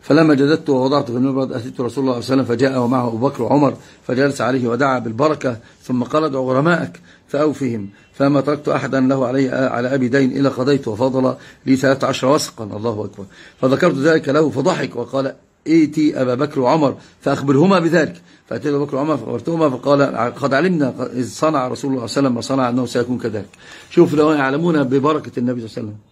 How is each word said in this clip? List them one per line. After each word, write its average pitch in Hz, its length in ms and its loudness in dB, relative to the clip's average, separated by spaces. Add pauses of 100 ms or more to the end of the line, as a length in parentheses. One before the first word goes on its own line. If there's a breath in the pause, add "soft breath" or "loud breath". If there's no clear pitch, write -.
فلما 151 340 4
جددته 143 380 2
ووضعته 131 400 0
في 120 60 -4
المربد 131 340 0
أتيت 127 280 -10
رسول - 20 -2
الله 120 80 -4
صلى 139 140 -4
الله 131 100 0
عليه 120 40 -6
وسلم 127 260 0
فجاء 127 360 0
ومعه 123 280 0
أبو 113 80 -6
بكر 131 260 -2
وعمر 127 320 2 (320 loud breath)
فجلس 131 340 0
عليه 123 280 0
ودعا 127 300 0
بالبركة، 120 580 -2 (260 loud breath)
ثم 123 200 -2
قال: 151 220 0
"ادع 135 140 -2
غرمائك 151 640 0 (280 soft breath)
فأوفهم"، 131 600 -2 (240 soft breath)
فما 139 280 2
تركت 147 280 -2
أحدا 135 320 -2
له 131 260 2
علي، 131 220 0
على 123 460 -2
أبي 131 140 0
دين 131 280 2
إلا 139 120 2
قضيته 131 420 0
وفضل 127 440 0 (320 loud breath)
لي 131 100 4
ثلاثة 135 300 2
عشر 131 220 -2
وسقا. 143 360 0
الله 104 400 -6
أكبر. 98 200 -14 (360 loud breath)
فذكرت 135 340 2
ذلك 147 340 2
له 147 220 2
فضحك 143 460 -2
وقال: 131 380 -6 (320)
"ائتي 151 560 2
أبا 123 120 2
بكر 139 260 -2
وعمر 131 360 2 (240 loud breath)
فأخبرهما 143 580 2
بذلك". 165 440 0 (240 soft breath)
فأتيت 131 280 -4
أبو 143 100 -2
بكر 143 120 -8
وعمر 147 200 -2
فأخبرتهما، 123 540 -2
فقال: 131 460 0 (180)
"قد 127 200 -2
علمنا 147 400 2 (180)
إذ 120 160 -6
صنع 143 400 -2
رسول - 0 -
الله 120 80 -6
صلى 139 140 -6
الله 131 100 -4
عليه 113 40 -8
وسلم 135 300 0
ما 117 60 -4
صنع 131 280 -2
أنه 123 180 0
سيكون 120 320 -2
كذلك". 104 300 -8 (420 loud breath)
شوف، 170 240 4
لو 151 180 4
يعلمون 147 500 2
ببركة 135 560 0
النبي 123 300 -4
صلى - 0 -
الله - 80 -12
عليه 117 120 -8
وسلم. 104 60 -12 (180)